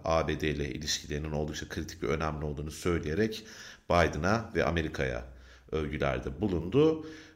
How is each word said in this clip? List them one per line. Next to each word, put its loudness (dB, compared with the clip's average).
A 4
B 0
D 0
ile -2
ilişkilerinin -4
oldukça -2
kritik -6
ve -2
önemli -2
olduğunu -4
söyleyerek 0
Biden'a 4
ve 4
Amerika'ya 0
övgülerde 0
bulundu. 2